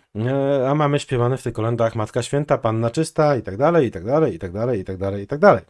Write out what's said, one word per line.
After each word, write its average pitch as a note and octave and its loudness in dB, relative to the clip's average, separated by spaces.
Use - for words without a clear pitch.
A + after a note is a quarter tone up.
E, C3+ 0
a C#3+ 2
mamy D3 2
śpiewane B2 0
w C3 -10
tych A#2 -4
kolędach A2+ 0
Matka A2 -2
Święta, C#3+ 0
Panna A2+ 0
Czysta D#3 0
i G#2+ -4
tak F#2+ -8
dalej, D3+ 4
i G#2 -2
tak F2 -10
dalej, C3+ 2
i E2 -10
tak F2 -8
dalej, A2+ -2
i F2+ -8
tak F#2+ -8
dalej, G2 -4
i G2+ -12
tak C#3 -6
dalej, D#3+ 6